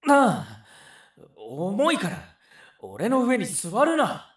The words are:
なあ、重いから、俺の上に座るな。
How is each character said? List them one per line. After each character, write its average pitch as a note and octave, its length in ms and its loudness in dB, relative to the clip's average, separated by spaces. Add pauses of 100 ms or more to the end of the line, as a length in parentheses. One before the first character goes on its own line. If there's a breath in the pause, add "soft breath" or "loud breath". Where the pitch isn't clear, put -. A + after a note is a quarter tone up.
な C4+ 360 4
あ、 - 240 -18 (680 loud breath)
重 F#3 580 -2
い C4 40 -2
か F#3 120 -2
ら、 - 280 -14 (420 soft breath)
俺 G2+ 300 -6
の C4 140 2
上 B3 140 2
に G3 80 -2
座 E3+ 400 -2
る E4 100 0
な。 A#3 420 -2